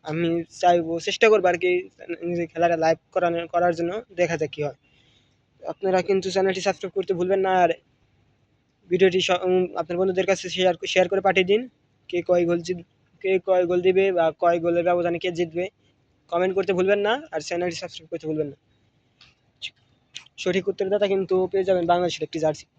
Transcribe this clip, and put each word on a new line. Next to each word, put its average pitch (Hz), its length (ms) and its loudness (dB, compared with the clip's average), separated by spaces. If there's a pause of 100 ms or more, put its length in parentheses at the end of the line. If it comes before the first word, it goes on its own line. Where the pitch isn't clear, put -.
আমি 165 240 -4 (240)
চাইবো, 175 460 2
চেষ্টা 208 300 0
করবো 196 180 4
আর 175 100 2
কি 180 140 0 (500)
নিজে 170 260 -4
খেলাটা 170 300 0
লাইভ 160 200 2 (140)
করানোর, 170 360 -2
করার 175 280 2
জন্য, 170 160 -4 (240)
দেখা 170 220 0
যাক 151 140 -4
কী 151 120 -8
হয়। 135 140 -6 (840)
আপনারা 185 400 -2
কিন্তু 190 300 0
চ্যানেলটি 190 300 0
সাবস্ক্রাইব 185 320 -4
করতে 196 200 -2
ভুলবেন 185 260 0
না। 190 120 0 (100)
আর 170 80 6 (1200)
ভিডিওটি 185 300 4
স-, 180 220 0
উম, 185 200 2 (120)
আপনার 170 220 -4
বন্ধুদের 185 280 0
কাছে 190 240 -2
শেয়ার, 180 260 2 (100)
শেয়ার 185 240 2
করে 190 120 0
পাঠিয়ে 190 260 2
দিন। 208 140 2 (480)
কে 175 120 -4
কয় 175 240 2
গোল 175 160 0
জিত-, 175 260 -8 (340)
কে 190 180 -2
কয় 180 260 2
গোল 180 160 0
দিবে 190 300 4
বা 170 140 0 (140)
কয় 175 200 2
গোলের 170 240 0
ব্যবধানে 175 360 0
কে 185 120 -4
জিতবে 170 340 -4 (640)
কমেন্ট 180 240 0
করতে 196 180 0
ভুলবেন 190 260 2
না। 208 140 2 (180)
আর 160 100 -4
চ্যানেলটি 175 380 -4
সাবস্ক্রাইব 165 300 -14
করতে 160 180 -8
ভুলবেন 156 220 -4
না। 135 80 -16 (1800)
সঠিক 185 300 -2
উত্তরদাতা 196 400 0
কিন্তু 190 280 0 (120)
পেয়ে 190 200 -2
যাবেন 185 180 2
বাংলাদেশের 175 380 0
একটি 165 160 -8
জার্সি। 156 260 -2 (140)